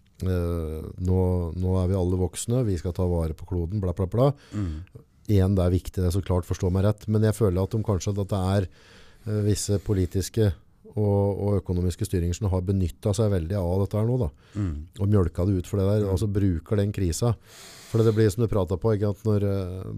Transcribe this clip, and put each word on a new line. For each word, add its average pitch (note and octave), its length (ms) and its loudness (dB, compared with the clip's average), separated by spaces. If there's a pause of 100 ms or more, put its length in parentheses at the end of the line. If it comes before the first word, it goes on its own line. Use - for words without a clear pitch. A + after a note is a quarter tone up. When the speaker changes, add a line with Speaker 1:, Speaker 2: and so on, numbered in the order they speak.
(220)
Speaker 1:
eh, E2+ 600 -2 (180)
nå, F2+ 560 2
nå F#2 280 0
er F2+ 40 0
vi F#2+ 60 2
alle F#2 220 0
voksne, A#2 480 -2
vi G2 120 0
skal E2+ 160 -4
ta F#2 140 -2
vare E2 280 0
på - 120 -16
kloden, F2+ 340 -4
bla, F2+ 120 -2
bla, F#2 140 -2
bla. B2+ 260 2 (220)
Speaker 2:
Mm. F2+ 300 -4 (440)
Speaker 1:
Igjen, G2 280 4
det F2 100 2
er F2+ 40 4
viktig, - 240 0
det F#2 100 0 (100)
er G2 60 0
så - 40 -4
klart, F2+ 220 0
forstå - 260 -2
meg F#2+ 120 2
rett, G#2 240 0
men G#2+ 140 2
jeg G#2+ 120 4
føler F#2 280 2
at G2 80 -2
de A2 120 -2
kanskje, G2 360 -2
at G2 100 -4
det G#2 100 -2
er, F#2+ 300 0 (580)
eh, G#2 160 -2
visse G2+ 380 0
politiske G2 720 0 (440)
og, G2+ 420 2
og G2+ 240 0
økonomiske F2+ 440 -2
styringer F2 280 0
som G2+ 160 -2
har F#2 120 0
benyttet F#2+ 520 0
seg A2 160 2
veldig F2+ 260 -2
av F#2 300 0
dette G#2+ 120 -4
her G#2+ 80 0
nå, B2+ 120 0
da. G2 120 -2 (280)
Speaker 2:
Mm. D#2+ 280 -4 (140)
Speaker 1:
Og G2 80 0
mjølka F#2 380 2
det G2 120 2
ut F2 80 -4
for - 120 -4
det F#2+ 80 2
der, G#2 200 2
Speaker 2:
Mm. F#2+ 40 -2
Speaker 1:
altså G2+ 220 0
bruker G2 440 0
den G2+ 160 0
krisa. G2 440 0 (540)
For A2+ 120 0
det A2 120 4
blir A2 160 4
som A#2+ 120 -2
du A2 60 0
pratet F#2 320 0
på, A2+ 160 2
ikke, G#2 140 0
at - 140 -6
når, G#2 200 2
eh, G2 540 -4